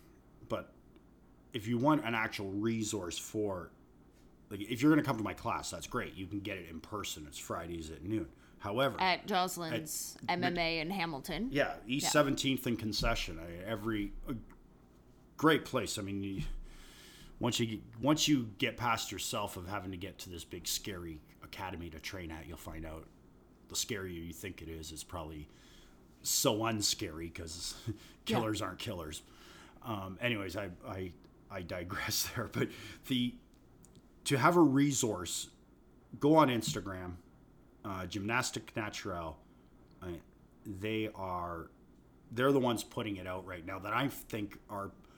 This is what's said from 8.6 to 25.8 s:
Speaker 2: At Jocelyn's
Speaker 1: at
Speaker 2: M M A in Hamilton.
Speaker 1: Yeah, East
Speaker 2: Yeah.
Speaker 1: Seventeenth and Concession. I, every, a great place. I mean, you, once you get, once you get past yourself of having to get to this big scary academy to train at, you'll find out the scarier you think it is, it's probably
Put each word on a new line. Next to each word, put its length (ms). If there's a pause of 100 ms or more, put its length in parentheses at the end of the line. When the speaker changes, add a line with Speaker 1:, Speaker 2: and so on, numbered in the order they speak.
Speaker 2:
At 260
Jocelyn's 920 (100)
Speaker 1:
at 40
Speaker 2:
M 120
M 140
A 220
in 100
Hamilton. 600
Speaker 1:
Yeah, 260 (100)
East 180
Speaker 2:
Yeah. 60
Speaker 1:
Seventeenth 560
and 120
Concession. 640
I, 260
every, 460 (160)
a 60 (1040)
great 260
place. 320
I 60
mean, 200
you, 200 (960)
once 200
you 60
get, 160 (220)
once 260
you 300
get 180
past 340
yourself 460
of 100
having 260
to 40
get 220
to 120
this 140
big 220
scary 560 (200)
academy 460
to 100
train 320
at, 160
you'll 120
find 260
out 220 (640)
the 40
scarier 380 (140)
you 80
think 260
it 80
is, 240
it's 120
probably 440 (720)